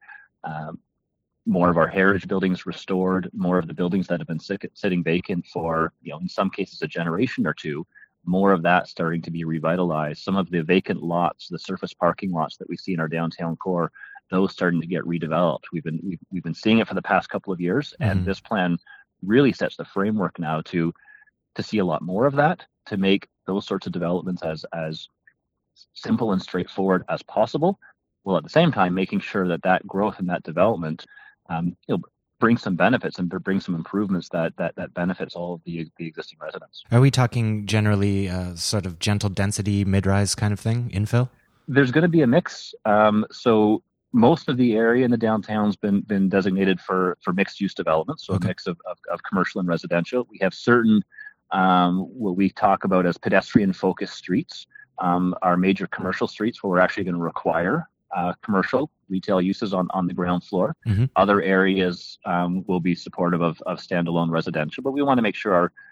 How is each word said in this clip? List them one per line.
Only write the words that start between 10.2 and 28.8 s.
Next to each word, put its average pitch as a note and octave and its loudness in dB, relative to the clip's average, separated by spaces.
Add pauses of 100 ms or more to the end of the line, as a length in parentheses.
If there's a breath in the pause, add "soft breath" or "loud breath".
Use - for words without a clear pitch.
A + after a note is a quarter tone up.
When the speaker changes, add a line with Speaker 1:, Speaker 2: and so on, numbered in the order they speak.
Speaker 1:
Some F#2+ -2
of F2+ -2
the F2 -2
vacant F2+ 0
lots, E2+ -2
the E2+ -8
surface - -10
parking F2+ 0
lots D#2 -4
that - -14
we E2+ -8
see F#2+ -6
in D#2+ -2
our D#2+ -2
downtown E2 -6
core, E2+ -4 (380 loud breath)
those F#2 0
starting F2 0
to E2 -6
get E2+ -4
redeveloped. E2 -2
We've E2 -6
been, D#2+ -6
we've, F2+ -8 (120)
we've F2+ -6
been E2 -6
seeing A2 2
it G#2+ 0
for F#2+ -8
the F#2 -4
past F#2 0
couple G2 -6
of F2 -6
years, F#2+ -2
and F#2+ 0
Speaker 2:
Mm-hmm. F2+ -4
Speaker 1:
this F#2+ -4
plan F2+ 0 (440 loud breath)
really A2+ 4
sets - -4
the E2 -10
framework G2 -2
now D#2+ -2
to, E2+ -2 (640 soft breath)
to - -6
see - -4
a F#2+ 2
lot - -2
more F#2+ 0
of C#3 0
that, D#3 2 (220)
to G#2+ -8
make G2 2 (180)
those G2 -4
sorts F#2+ -4
of F#2 -8
developments F2 -4
as, D#2+ -6
as D#2+ -8 (840)
simple A2+ -2
and F#2+ 0
straightforward F#2 0
as D#2+ -4
possible, E3 0 (440 soft breath)
while F#2 0
at D#2+ 0
the - -14
same E3 4
time F2+ 2